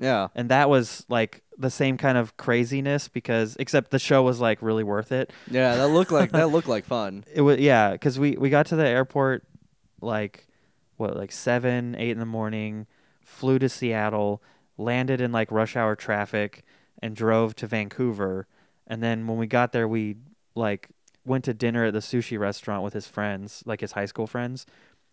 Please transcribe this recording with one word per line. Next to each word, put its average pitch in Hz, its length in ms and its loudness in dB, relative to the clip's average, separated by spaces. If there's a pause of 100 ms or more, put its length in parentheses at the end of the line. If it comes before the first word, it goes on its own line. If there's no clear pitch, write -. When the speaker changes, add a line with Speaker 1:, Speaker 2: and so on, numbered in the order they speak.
Speaker 1:
Yeah. 110 340 0
Speaker 2:
And 120 160 -4
that 139 180 6
was, 131 400 2
like, 117 360 -2 (120)
the 131 140 -2
same 135 280 0
kind 131 200 2
of 113 180 -2
craziness 135 720 -2
because, 113 540 -2
except 139 320 0
the 135 80 2
show 135 240 4
was, 123 160 0
like, 113 200 2
really 110 220 0
worth 104 300 -4
it. 131 200 -4 (160)
Speaker 1:
Yeah, 123 280 2
that 139 120 2
looked 165 220 4
like, 175 220 4
Speaker 2:
<laughs> - 0 -
Speaker 1:
that 160 180 4
looked 160 180 2
like 107 160 -2
fun. 104 480 -6
Speaker 2:
It 151 100 2
wa-, 143 100 8
yeah, 120 440 6
'cause 131 220 -2
we, 143 180 2
we 135 140 0
got 151 160 4
to 165 100 -2
the 156 100 2
airport, 131 580 0 (560)
like, 107 480 -6 (480)
what, 107 200 -4
like, 98 140 -8
seven, 120 680 -2
eight 117 140 -2
in 113 80 -4
the 113 80 -6
morning, 107 600 -6 (360)
flew 131 360 0
to 131 80 2
Seattle, 107 760 -2 (340)
landed 123 440 -2
in, 123 100 0
like, 113 220 0
rush 110 240 0
hour 110 180 2
traffic, 104 720 -4 (360)
and 110 140 -6
drove 113 420 2
to 113 120 -8
Vancouver. 104 800 -4 (400)
And 113 120 -8
then 113 280 -2
when 113 100 -2
we 113 80 -2
got 120 240 2
there, 117 160 0
we, 107 300 -4 (400)
like, 104 320 -4 (360)
went 127 200 -2
to 131 80 -2
dinner 117 340 0
at 104 60 0
the 107 60 -4
sushi 117 400 -4
restaurant 101 460 -4
with 101 80 -6
his 104 160 -10
friends, 104 580 -8
like, 110 140 -6
his 104 120 -8
high 101 140 -4
school 110 220 -6
friends, 123 360 -6 (480)